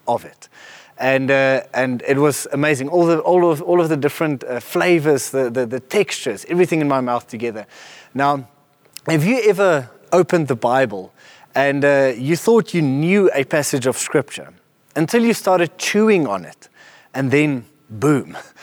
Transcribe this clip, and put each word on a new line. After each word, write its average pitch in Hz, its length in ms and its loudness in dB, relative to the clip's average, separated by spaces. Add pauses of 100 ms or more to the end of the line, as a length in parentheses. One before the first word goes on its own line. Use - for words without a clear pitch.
of 120 160 -2
it. - 260 -20 (480)
And, 135 340 0
uh, 135 320 2 (100)
and 127 340 -2
it 135 100 2
was 143 340 0
amazing. 143 380 -2
All 175 160 2
the, 165 140 2
all 175 300 2
of, 151 120 -2
all 175 200 2
of 160 80 0
the 156 80 0
different, 143 460 -2
uh, 120 160 -8
flavors, 160 720 0
the, 131 180 -2
the, 123 160 -4
the 120 140 -8
textures, - 680 -4
everything 170 320 0
in 147 80 0
my 135 140 0
mouth 123 260 -4
together. 110 380 -10 (480)
Now, 139 340 -2 (600)
have 156 180 2
you 247 220 0
ever 175 420 2 (220)
opened 170 360 2
the 131 100 -2
Bible 117 540 -2 (440)
and, 139 280 0
uh, 139 320 4
you 131 200 -2
thought 220 380 2
you 175 80 0
knew 160 520 2
a 135 120 -2
passage 139 420 -2
of 123 100 -2
Scripture 87 560 -6 (420)
until 165 280 0
you 233 100 2
started 175 440 0
chewing 202 500 2
on 98 160 -6
it, - 240 -20 (460)
and 131 180 -2
then 143 320 0 (260)
boom, 127 460 -2 (280)